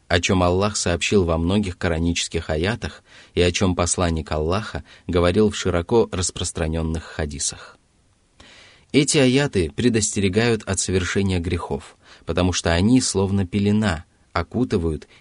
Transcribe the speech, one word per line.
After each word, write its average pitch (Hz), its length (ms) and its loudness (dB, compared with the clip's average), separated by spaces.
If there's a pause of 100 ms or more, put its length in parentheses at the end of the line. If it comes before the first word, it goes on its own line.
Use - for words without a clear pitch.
о 90 120 2
чем 92 220 2
Аллах 92 340 0
сообщил 92 460 0
во 82 160 0
многих 92 400 0
коранических 82 720 -2
аятах 90 540 -4 (300)
и 85 60 2
о 87 120 4
чем 90 240 0
посланник 85 560 0
Аллаха 82 500 -2 (240)
говорил 90 440 4
в - 60 -8
широко 92 540 0
распространенных 80 960 -4
хадисах. - 720 -8 (1120)
Эти 143 280 2
аяты 127 520 2
предостерегают 110 960 0
от 95 160 -4
совершения 92 580 0
грехов, 85 580 -6 (300)
потому 90 260 0
что 85 200 0
они, 107 280 4
словно 98 460 0
пелена, 104 600 0 (260)
окутывают 85 720 -2 (140)